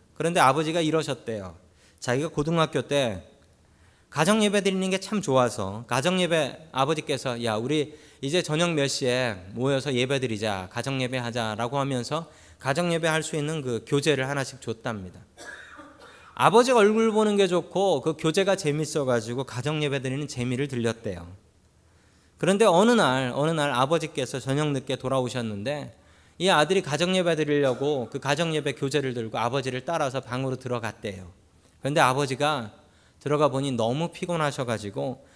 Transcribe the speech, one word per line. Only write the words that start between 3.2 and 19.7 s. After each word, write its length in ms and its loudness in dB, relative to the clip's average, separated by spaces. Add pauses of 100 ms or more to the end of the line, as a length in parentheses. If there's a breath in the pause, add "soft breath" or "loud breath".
가정 340 2
예배 180 2
드리는 280 0
게 100 0
참 220 -4
좋아서, 680 0
가정 320 0
예배 520 -2
아버지께서, 720 -2
"야, 120 0
우리 400 -2 (260 loud breath)
이제 200 0
저녁 320 0
몇 140 2
시에 500 0 (160)
모여서 400 -2
예배 260 2
드리자, 520 -4
가정 300 -4
예배 160 -4
하자"라고 600 -4
하면서 520 -4 (280 loud breath)
가정 340 0
예배 160 0
할 160 0
수 140 -6
있는 240 -4
그 260 -4
교재를 400 2
하나씩 340 -6
줬답니다. 600 -8 (1120 loud breath)
아버지 380 6
얼굴 400 6
보는 260 2
게 100 6
좋고 540 2
그 160 -2
교재가 380 2
재밌어가지고 880 -2
가정 400 -4